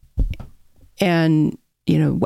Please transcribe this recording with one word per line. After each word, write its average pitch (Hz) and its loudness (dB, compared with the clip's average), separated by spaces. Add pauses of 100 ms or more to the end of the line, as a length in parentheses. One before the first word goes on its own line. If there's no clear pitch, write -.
(1000)
and, 165 2 (300)
you 165 2
know, 147 0